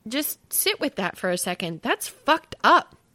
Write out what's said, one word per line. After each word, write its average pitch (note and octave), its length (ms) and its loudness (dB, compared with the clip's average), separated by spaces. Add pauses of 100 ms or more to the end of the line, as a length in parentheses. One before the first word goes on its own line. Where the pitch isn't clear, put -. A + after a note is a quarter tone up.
Just C#4 320 -4 (120)
sit - 280 -2
with D4+ 160 -2
that - 220 -4
for F#3 120 -2
a F3+ 80 0
second. F3 440 -6
That's E4 260 -2
fucked - 560 -2
up. D4 320 4 (200)